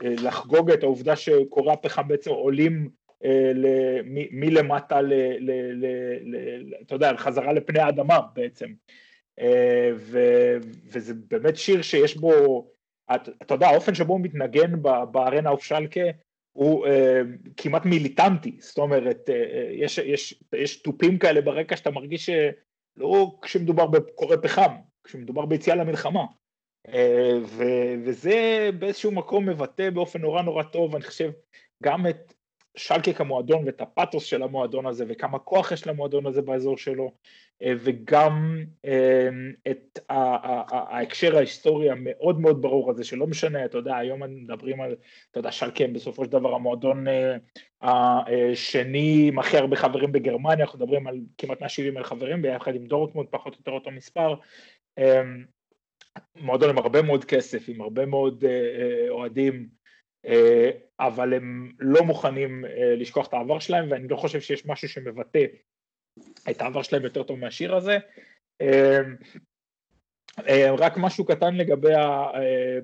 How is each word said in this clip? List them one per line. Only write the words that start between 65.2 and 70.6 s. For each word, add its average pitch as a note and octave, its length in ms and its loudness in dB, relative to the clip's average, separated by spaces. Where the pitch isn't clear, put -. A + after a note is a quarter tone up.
את A#2+ 120 -6
העבר B2+ 200 -6
שלהם C#3 220 -2
יותר C3 180 -6
טוב C3 160 -10
מהשיר D#3+ 360 -6
הזה. G3 240 0
אה, C3+ 400 4
אה, C3+ 300 6